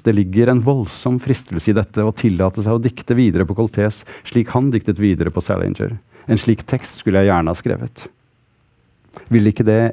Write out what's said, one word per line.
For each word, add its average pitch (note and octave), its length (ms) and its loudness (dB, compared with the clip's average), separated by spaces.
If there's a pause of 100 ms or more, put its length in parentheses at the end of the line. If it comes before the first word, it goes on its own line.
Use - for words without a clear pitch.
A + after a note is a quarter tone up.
det A2+ 100 4
ligger G2+ 380 2
en B2 100 2
voldsom B2+ 560 -2
fristelse G#2+ 540 -2
i - 20 2
dette, G2 240 -2
å G#2+ 160 0
tillate F#2+ 480 0
seg A2+ 140 0
å - 20 -2
dikte A#2+ 400 -2
videre F#2+ 300 4
på G2 80 -6
Coltés, G#2+ 480 -2 (240)
slik A#2 260 0
han C3 160 2
diktet G2+ 320 -2
videre E2+ 320 2
på F2+ 80 -2
Salinger. F#2+ 540 -4 (340)
En A2 80 2
slik - 320 0
tekst - 300 -6
skulle G2 180 2
jeg G2 140 4
gjerne E2 180 0
ha F2 80 -6
skrevet. A#2 460 -6 (1200)
Ville G#2+ 240 4
ikke G#2+ 160 0
det A2+ 260 4